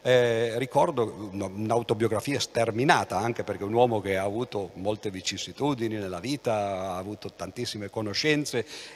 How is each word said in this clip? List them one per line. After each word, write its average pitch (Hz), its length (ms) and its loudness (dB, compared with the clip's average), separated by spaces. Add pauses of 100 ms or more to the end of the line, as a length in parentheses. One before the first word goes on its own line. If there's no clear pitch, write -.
eh, 120 560 4
ricordo 127 720 2
un, 98 100 -4
un'autobiografia 110 960 0
sterminata, 117 800 2
anche 107 260 0
perché 98 200 -4
è - 20 -4
un 104 80 -2
uomo 117 260 6
che 95 180 0
ha 95 60 0
avuto 101 520 -4
molte 101 340 -4
vicissitudini 110 880 -4
nella 95 240 -6
vita, 101 720 -2
ha 95 60 -4
avuto 101 360 -10
tantissime 104 560 -8
conoscenze 127 760 0 (320)